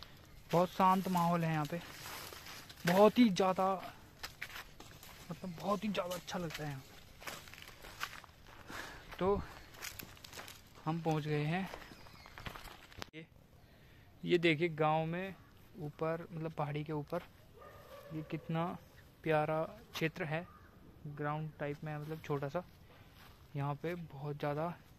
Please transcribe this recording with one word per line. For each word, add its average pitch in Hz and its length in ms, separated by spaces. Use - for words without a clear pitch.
बहुत 175 180
शांत 185 380
माहौल 170 360
है 160 100
यहाँ 151 120
पे, 170 160
बहुत 202 340
ही 240 100
ज़्यादा, 185 420
मतलब 170 280
बहुत 190 240
ही 214 60
ज़्यादा 180 260
अच्छा 180 240
लगता 160 240
है 147 60
यहाँ। 135 140
तो 196 220
हम 165 160
पहुँच 156 240
गए 151 180
हैं। 175 260
ये, 160 100
ये 170 140
देखिए 165 320
गांव 156 360
में 175 300
ऊपर, 160 520
मतलब 160 200
पहाड़ी 147 320
के 156 100
ऊपर 151 300
ये 156 80
कितना 165 320
प्यारा 156 380
क्षेत्र 165 300
है, 160 220
ग्राउंड 151 420
टाइप 147 240
में 156 80
है, 151 100
मतलब 156 200
छोटा 143 280
सा। 175 140
यहाँ 143 200
पे 160 200
बहुत 147 440
ज़्यादा 151 340